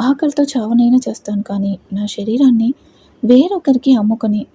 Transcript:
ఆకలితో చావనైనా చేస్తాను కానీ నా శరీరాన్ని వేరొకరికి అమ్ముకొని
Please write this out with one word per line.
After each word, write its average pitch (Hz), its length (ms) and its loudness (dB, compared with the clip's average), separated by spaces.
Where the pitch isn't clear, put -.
ఆకలితో 285 420 0
చావనైనా 240 560 2
చేస్తాను 208 340 -6
కానీ 202 360 -6
నా 208 120 -6
శరీరాన్ని 226 680 0
వేరొకరికి 269 680 2
అమ్ముకొని 214 600 -2